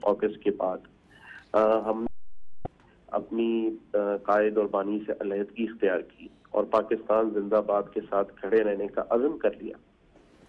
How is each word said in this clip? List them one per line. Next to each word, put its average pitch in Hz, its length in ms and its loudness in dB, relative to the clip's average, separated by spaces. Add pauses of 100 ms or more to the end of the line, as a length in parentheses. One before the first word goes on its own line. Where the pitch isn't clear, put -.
अगस्त 104 360 0
के 104 60 2
बाद, 92 300 -2 (760)
अ, 107 340 4
हम 113 180 -2 (1040)
अपनी, 113 560 0
अ, 110 80 -4 (180)
कायद 104 640 2
और 104 100 2
बानी 101 320 -2
से - 140 -6
अलहदगी 101 500 -4
इख्तियार 107 340 0
की - 320 -10 (240)
और 104 120 2
पाकिस्तान 110 680 2
जिंदाबाद 101 600 0
के 104 80 -2
साथ 101 240 0
खड़े 104 360 2
रहने 104 260 0
का - 140 -4
अज़म 131 360 0
कर - 240 0
लिया, - 180 -10 (680)